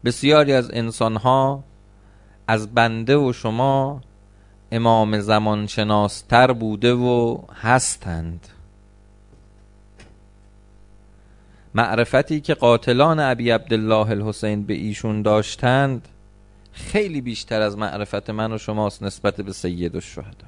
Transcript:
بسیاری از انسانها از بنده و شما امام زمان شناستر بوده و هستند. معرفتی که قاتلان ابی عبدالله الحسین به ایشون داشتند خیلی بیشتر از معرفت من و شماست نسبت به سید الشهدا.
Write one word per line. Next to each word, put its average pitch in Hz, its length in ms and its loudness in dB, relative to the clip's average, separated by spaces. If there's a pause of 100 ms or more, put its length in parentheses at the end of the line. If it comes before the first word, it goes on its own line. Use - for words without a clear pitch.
بسیاری 139 480 4
از 123 200 2
انسانها 123 880 0 (840)
از 110 260 -2
بنده 117 440 2
و 131 160 0
شما 135 680 -2 (720)
امام 113 480 2
زمان 107 480 0
شناستر 107 840 2
بوده 113 420 0
و 123 440 0 (240)
هستند. 85 880 -2 (3250)
معرفتی 117 680 0
که 160 120 -2
قاتلان 127 680 2
ابی 120 320 0
عبدالله 110 580 2
الحسین 104 540 -2
به 104 100 -4
ایشون 107 480 -4
داشتند 123 880 0 (640)
خیلی 190 500 -4
بیشتر 113 400 -4
از 104 160 -2
معرفت 104 520 -6
من 110 220 -4
و 110 60 -6
شماست 107 460 -4
نسبت 101 380 -4
به 95 120 -8
سید 87 420 -6
الشهدا. - 520 -14